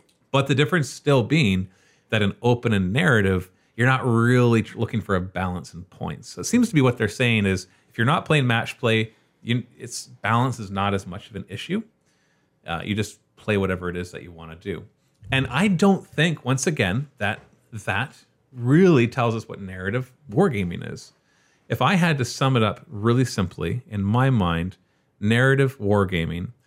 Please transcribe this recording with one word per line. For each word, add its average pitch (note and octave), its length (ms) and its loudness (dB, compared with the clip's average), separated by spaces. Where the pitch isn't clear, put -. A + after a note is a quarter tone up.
But C3+ 140 4
the C#3+ 80 0
difference D3 380 0
still C#3 320 2
being G#2 460 0
that A2 120 0
in G2 220 0
open A#2+ 280 0
and F#2+ 220 0
narrative, G#2+ 560 2
you're A#2+ 120 2
not C3 180 2
really A#2 560 4
tr-, - 160 -10
looking A2 240 -4
for G2 140 -2
a F2+ 60 0
balance F2+ 520 -8
in F2 120 -14
points. - 440 -12
So - 120 -14
it - 20 -8
seems A#3 260 2
to - 60 -8
be D3 60 6
what B2 180 2
they're A2 80 2
saying A2 400 2
is F#2 180 0
if - 80 -14
you're A2+ 80 0
not D3+ 200 0
playing D3+ 200 2
match A2+ 320 -2
play, A2+ 360 0
you, A#2 220 -4
it's, - 300 -14
balance A#2+ 540 -2
is G2+ 100 -10
not G2 240 0
as G2 140 -4
much F2+ 240 -14
of - 40 -18
an F#2 140 -12
issue. E3+ 320 -6
Uh, E2 180 -6
you G#2 80 -4
just G#2 260 -6
play G#2+ 200 -2
whatever F#2 320 -2
it F2 80 -8
is F2 140 -10
that - 100 -14
you E2+ 100 -18
wanna E2 240 -18
do. F#2 280 -10
And C3+ 160 0
I D3 200 -2
don't G3 380 2
think, D#3 400 -2
once C3 220 -2
again, C3 400 -2
that G#2 220 -2
that G#2+ 520 -6
really C3 540 4
tells A#2 280 -2
us G#2+ 140 -10
what - 100 -16
narrative G2 520 -6
wargaming G#2 640 -2
is. - 200 -18
If - 160 -2
I E3+ 120 4
had E3 220 2
to B2+ 80 -2
sum C3 320 0
it A2+ 60 4
up G#2 240 -2
really A#2 380 0
simply, G2 640 -4
in G#2 160 -6
my A#2+ 280 2
mind, F2+ 460 0
narrative C3 600 2
wargaming F#2 720 0